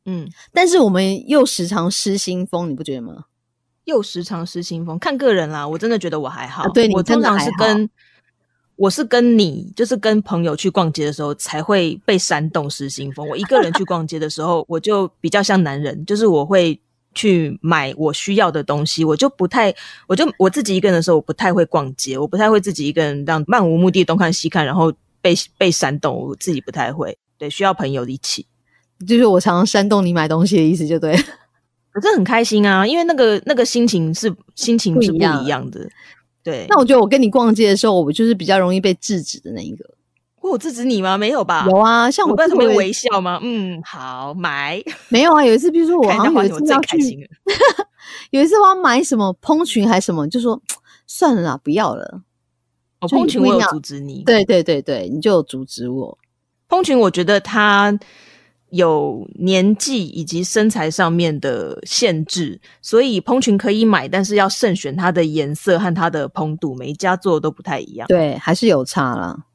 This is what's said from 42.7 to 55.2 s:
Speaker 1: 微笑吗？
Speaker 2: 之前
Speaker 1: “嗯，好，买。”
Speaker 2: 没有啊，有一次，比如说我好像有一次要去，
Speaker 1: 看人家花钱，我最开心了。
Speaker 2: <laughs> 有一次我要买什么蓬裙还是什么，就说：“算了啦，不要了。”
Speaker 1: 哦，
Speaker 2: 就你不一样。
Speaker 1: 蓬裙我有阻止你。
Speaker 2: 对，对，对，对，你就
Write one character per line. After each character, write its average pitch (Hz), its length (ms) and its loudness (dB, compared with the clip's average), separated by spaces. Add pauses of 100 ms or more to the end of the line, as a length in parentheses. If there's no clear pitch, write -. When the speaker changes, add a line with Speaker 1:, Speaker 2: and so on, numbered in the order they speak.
Speaker 1:
微 196 180 2
笑 208 260 -2
吗？ 180 200 -4
Speaker 2:
之 - 60 -10
前 247 60 -4 (240)
Speaker 1:
“嗯， 160 80 -14
好， 131 500 -12
买。” 160 460 -6 (300)
Speaker 2:
没 247 140 2
有 330 100 6
啊， 302 100 6
有 233 120 6
一 - 20 2
次， 311 140 2
比 330 80 2
如 330 80 2
说 349 100 2
我 254 140 4
好 220 120 2
像 285 100 4
有 254 100 4
一 - 40 2
次 - 60 0
要 - 60 -8
去， - 0 -
Speaker 1:
看 - 0 -
人 302 80 0
家 285 80 4
花 269 80 2
钱， - 100 -4
我 - 0 -
最 339 60 2
开 269 100 2
心 143 120 -10
了。 403 680 0
Speaker 2:
<laughs> - 400 -20
有 277 140 4
一 - 20 6
次 381 140 4
我 403 80 8
要 381 80 6
买 311 280 2
什 277 140 0
么 196 240 0
蓬 311 240 2
裙 208 240 0
还 185 100 4
是 190 60 -4
什 180 100 -2
么， 151 120 -2
就 247 120 -4
说 233 220 -2 (460)
：“算 285 280 0
了 190 60 0
啦， 143 200 -4
不 - 100 -4
要 180 240 0
了。” 95 260 -14 (800)
Speaker 1:
哦， 180 60 -6
Speaker 2:
就 269 100 0
你 339 60 2
不 330 40 2
一 - 0 -
样。 - 0 -
Speaker 1:
蓬 - 0 -
裙 254 140 0
我 233 200 2
有 196 100 0
阻 151 80 -8
止 143 200 -14
你。 139 240 -14
Speaker 2:
对， 214 220 4
对， 185 160 2
对， 160 200 -2
对， 113 280 -6
你 135 100 -6
就 180 120 2